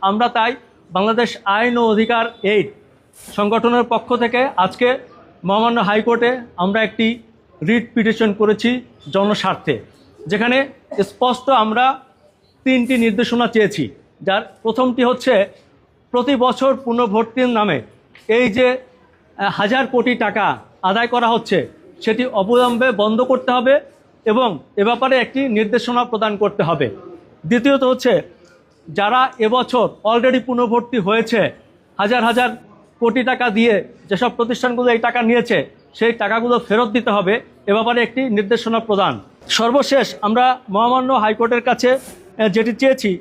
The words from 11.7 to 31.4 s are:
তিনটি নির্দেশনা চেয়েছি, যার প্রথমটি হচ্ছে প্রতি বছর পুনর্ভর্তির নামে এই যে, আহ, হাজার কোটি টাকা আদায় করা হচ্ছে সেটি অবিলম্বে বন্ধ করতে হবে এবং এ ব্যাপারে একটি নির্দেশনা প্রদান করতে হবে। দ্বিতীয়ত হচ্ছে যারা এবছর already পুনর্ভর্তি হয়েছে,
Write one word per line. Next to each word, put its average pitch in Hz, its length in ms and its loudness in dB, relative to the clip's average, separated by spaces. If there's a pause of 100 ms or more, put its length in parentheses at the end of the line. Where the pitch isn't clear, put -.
তিনটি 254 320 2
নির্দেশনা 233 500 0
চেয়েছি, 208 420 0 (340)
যার 190 200 0 (200)
প্রথমটি 247 420 0
হচ্ছে 247 420 2 (640)
প্রতি 247 260 0
বছর 254 380 2
পুনর্ভর্তির 233 720 -2
নামে 208 340 0 (460)
এই 240 200 2
যে, 247 240 2
আহ, - 800 -10
হাজার 214 360 0
কোটি 247 280 0
টাকা 196 440 -2 (240)
আদায় 202 240 0
করা 240 220 0
হচ্ছে 208 400 0 (320)
সেটি 247 260 -2
অবিলম্বে 240 640 2
বন্ধ 214 280 0
করতে 254 320 0
হবে 254 280 2 (440)
এবং 220 340 0 (180)
এ 202 80 2
ব্যাপারে 254 340 2
একটি 262 300 -2
নির্দেশনা 240 560 0
প্রদান 220 320 -2
করতে 202 260 -2
হবে। 151 280 0 (560)
দ্বিতীয়ত 262 380 2
হচ্ছে 247 380 2 (640)
যারা 214 500 0
এবছর 233 500 0 (160)
already 240 420 2
পুনর্ভর্তি 240 520 -2
হয়েছে, 220 420 0 (580)